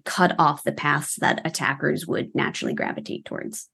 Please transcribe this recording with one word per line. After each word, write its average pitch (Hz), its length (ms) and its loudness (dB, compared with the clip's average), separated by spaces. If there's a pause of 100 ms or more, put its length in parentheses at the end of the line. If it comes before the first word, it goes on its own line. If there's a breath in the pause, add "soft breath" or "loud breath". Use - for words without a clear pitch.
cut 180 320 4
off 151 260 4
the 151 80 0
paths 147 440 0
that - 300 2
attackers 143 600 0
would - 300 -2
naturally - 400 -2
gravitate - 500 -4
towards. - 480 -10